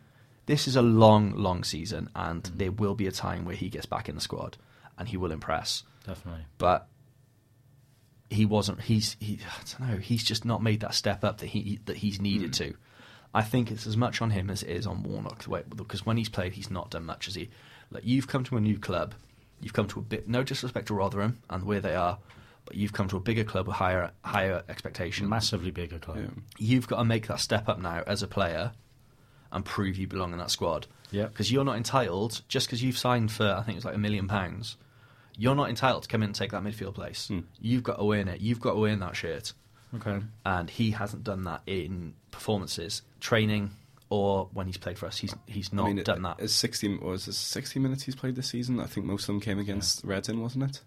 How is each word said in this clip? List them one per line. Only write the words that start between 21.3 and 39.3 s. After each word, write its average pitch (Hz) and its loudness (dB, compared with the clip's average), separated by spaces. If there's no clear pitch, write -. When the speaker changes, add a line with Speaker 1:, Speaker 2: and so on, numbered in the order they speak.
Speaker 1:
and 92 -4
where 101 2
they 92 0
are, 90 2
but - -14
you've 101 0
come 98 0
to 98 0
a - -2
bigger 110 2
club 95 -2
with - -2
higher, 92 2
higher 95 0
expectations. 90 -4
Speaker 2:
Massively 104 0
bigger 85 -8
club. - -8
Speaker 3:
Yeah. 107 -6
Speaker 1:
You've 120 4
got - 2
to 120 4
make 113 4
that - -2
step 107 2
up 90 0
now 85 -2
as 104 0
a 95 -2
player 85 0
and 95 -2
prove 95 0
you 92 -2
belong 90 -2
in 85 -6
that 87 -4
squad. 85 0
Speaker 2:
Yeah. 104 0
Speaker 1:
'Cause 107 -2
you're 135 4
not 127 0
entitled, 113 0
just - 0
'cause 117 -2
you've 127 0
signed 120 2
for, 110 2
I 95 0
think 107 -4
it 85 -8
was, - -8
like, 90 -4
a 104 0
million 104 0
pounds, 95 -2
you're 123 4
not 143 2
entitled 120 2
to - -14
come 113 2
in 107 4
and 101 -4
take 101 -2
that 101 -2
midfield 104 -6
place. - -8
Speaker 3:
Hmm. 98 -2
Speaker 1:
You've 120 2
got 120 -2
to 104 4
earn 101 2
it. 90 -4
You've 113 0
got 117 2
to 107 4
earn 107 2
that 92 -4
shirt. - -6